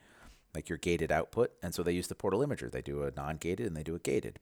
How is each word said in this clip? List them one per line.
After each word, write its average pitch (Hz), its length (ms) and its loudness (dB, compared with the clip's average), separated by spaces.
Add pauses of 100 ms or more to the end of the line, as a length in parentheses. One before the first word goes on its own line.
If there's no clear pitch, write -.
(540)
like 78 140 -6
your 85 100 -2
gated 80 360 2
output. 110 400 2 (100)
And 85 100 -4
so - 80 0
they 87 120 2
use 90 140 0
the - 80 -6
Portal 101 260 2
Imager. 104 280 -2
They 64 120 -4
do 71 220 -2
a 71 80 0
non-gated 78 540 -2
and 85 100 -2
they 76 80 -4
do 80 120 -2
a 85 40 -6
gated, - 420 0